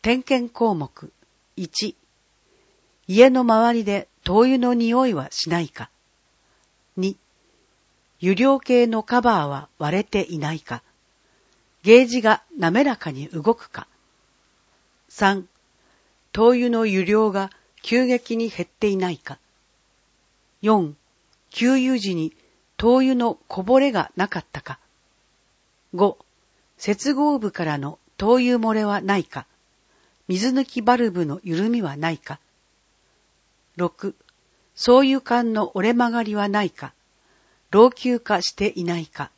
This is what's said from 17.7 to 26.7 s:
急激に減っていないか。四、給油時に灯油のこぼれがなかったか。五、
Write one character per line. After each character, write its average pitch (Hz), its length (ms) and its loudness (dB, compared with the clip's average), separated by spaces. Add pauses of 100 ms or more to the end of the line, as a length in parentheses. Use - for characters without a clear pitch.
急 254 240 0
激 240 300 -2
に 226 120 -4
減 175 180 -8
っ - 20 -20
て - 200 -4
い 196 80 0
な 180 140 -2
い 156 80 -8
か。 - 200 -18 (1200)
四、 196 360 0 (540)
給 247 240 0
油 254 240 0
時 196 160 -4
に 160 200 -6 (420)
灯 240 220 4
油 262 160 2
の 233 240 -2 (100)
こ 190 140 -10
ぼ 254 180 4
れ 277 100 2
が 196 260 -4
な 190 120 -2
か - 120 -8
っ - 120 -18
た 139 80 -12
か。 - 180 -16 (1160)
五、 190 240 0 (580)